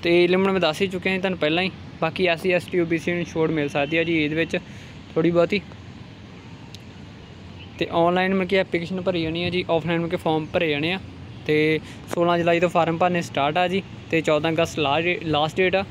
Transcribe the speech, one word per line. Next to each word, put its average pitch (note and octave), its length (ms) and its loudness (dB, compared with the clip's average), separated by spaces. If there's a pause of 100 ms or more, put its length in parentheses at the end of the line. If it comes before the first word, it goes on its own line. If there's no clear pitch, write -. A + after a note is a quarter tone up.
ਤੇ E3+ 80 4 (160)
ਲਿਮਟ F#3+ 220 4
ਮੈਂ F#3+ 100 2
ਦੱਸ D#3 220 2
ਹੀ G3 60 2
ਚੁੱਕਿਆ F#3 260 -2
ਜੀ F#3+ 60 0
ਤੁਹਾਨੂੰ F#3 200 -2
ਪਹਿਲਾਂ D#3+ 240 2
ਹੀ। F#3 80 -2 (300)
ਬਾਕੀ E3 240 0
ਐਸ E3+ 160 2
ਸੀ, F#3 100 2
ਐਸ F3+ 140 2
ਟੀ, F3+ 140 -2
ਓ E3+ 60 2
ਬੀ E3 120 0
ਸੀ E3+ 160 -2
ਨੂੰ F3 120 -2
ਛੋਟ D#3+ 260 0
ਮਿਲ D3 180 0
ਸਕਦੀ D3 280 0
ਆ E3 60 2
ਜੀ E3 140 0
ਏਜ D3+ 160 0
ਵਿੱਚ E3 240 0 (560)
ਥੋੜ੍ਹੀ E3+ 180 4
ਬਹੁਤੀ। F3 300 2 (2250)
ਤੇ E3+ 140 -2
ਆਨਲਾਈਨ F3+ 400 4
ਮਤਲਬ F#3+ 160 0
ਕਿ F#3+ 80 2
ਐਪਲੀਕੇਸ਼ਨ F#3 440 -2
ਭਰੀ F3 220 0
ਜਾਣੀ E3 200 -2
ਆ F3 60 0
ਜੀ, F3+ 200 -2
ਆਫਲਾਈਨ E3 300 2
ਮਤਲਬ E3+ 120 -2
ਕਿ F3 60 -2
ਫਾਰਮ D#3+ 360 0
ਭਰੇ F3 160 2
ਜਾਣੇ D3 240 0
ਆ। F#3+ 60 -4 (460)
ਤੇ D#3 340 4 (340)
ਸੋਲਾਂ F3 240 4
ਜੁਲਾਈ E3+ 220 4
ਤੋਂ E3+ 100 4
ਫਾਰਮ E3 280 2
ਭਰਨੇ F3 240 2
ਸਟਾਰਟ D3+ 360 0
ਆ F3+ 100 4
ਜੀ। F3+ 140 0 (280)
ਤੇ E3 120 2
ਚੌਦਾਂ D#3 300 2
ਅਗਸਤ E3 280 0
ਲਾ-, D#3+ 440 2
ਲਾਸਟ D3+ 340 0
ਡੇਟ F#3 180 4
ਆ। G3 160 2